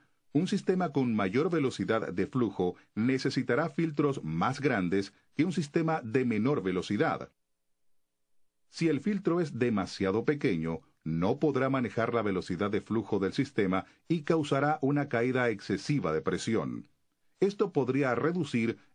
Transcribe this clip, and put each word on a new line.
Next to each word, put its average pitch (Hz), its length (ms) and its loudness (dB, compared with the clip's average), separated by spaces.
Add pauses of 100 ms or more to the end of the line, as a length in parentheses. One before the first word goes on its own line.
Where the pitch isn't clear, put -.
(320)
un 165 160 2
sistema 185 420 0
con 127 240 0
mayor 107 360 2
velocidad 113 640 0
de 90 140 0
flujo 95 500 0 (180)
necesitará 131 760 0
filtros 151 560 0
más 87 360 -2
grandes 98 540 0 (200)
que 147 100 2
un 180 80 -2
sistema 160 500 -2
de 123 220 0
menor 117 380 0
velocidad. 95 680 -2 (1400)
Si 165 180 0
el 143 120 0
filtro 180 400 0
es 143 180 -4
demasiado 101 640 0
pequeño, 87 560 0 (240)
no 85 340 0
podrá 135 320 2
manejar 117 420 0
la 117 100 2
velocidad 92 480 0
de 101 100 0
flujo 110 380 -2
del 92 140 0
sistema 95 540 0 (220)
y 170 140 0
causará 151 600 2
una 143 260 0
caída 123 420 2
excesiva 104 640 -2
de 78 80 0
presión. 82 680 -2 (520)
Esto 202 320 0
podría 131 420 2
reducir 120 640 0 (160)